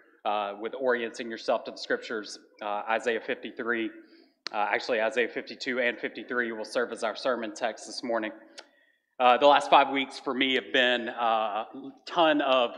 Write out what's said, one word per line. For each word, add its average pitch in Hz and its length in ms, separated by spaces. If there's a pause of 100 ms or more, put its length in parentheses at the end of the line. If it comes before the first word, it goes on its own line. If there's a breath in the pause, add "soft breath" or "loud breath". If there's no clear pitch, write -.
(240 loud breath)
uh, 104 380
with 113 180
orienting 120 520
yourself 113 320
to 120 80
the 110 60
scriptures. 113 600 (240)
Uh, 104 300
Isaiah 113 340
fifty-three, 117 640 (640 loud breath)
uh, 104 180
actually 120 300
Isaiah 113 280
fifty-two 127 500
and 120 180
fifty-three 123 540
will 110 120
serve 117 280
as 113 120
our 107 120
sermon 113 400
text 113 320
this - 160
morning. 113 280 (880 loud breath)
Uh, 123 200
the 143 100
last 143 220
five 139 220
weeks 135 280
for 139 140
me 131 220
have - 180
been, 123 340
uh, 120 140
a 110 460 (380)
ton 156 360
of 131 360